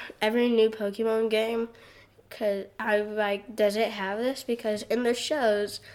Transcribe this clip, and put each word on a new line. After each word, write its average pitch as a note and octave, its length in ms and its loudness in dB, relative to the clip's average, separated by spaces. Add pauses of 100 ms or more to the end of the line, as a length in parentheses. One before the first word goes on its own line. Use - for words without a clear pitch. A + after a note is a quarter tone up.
(220)
every A#3+ 280 2
new A3 200 6
Pokemon A3 600 -2
game, A3+ 400 0 (600)
'cause G3+ 360 -4 (120)
I'm G#3+ 380 0
like, G3+ 400 -2
"Does G#3 220 2
it A3+ 140 2
have G3+ 280 -4
this?" B3+ 240 -4
Because A3 400 -4
in A#3+ 200 0
the A#3+ 100 2
shows, A3 680 0 (160)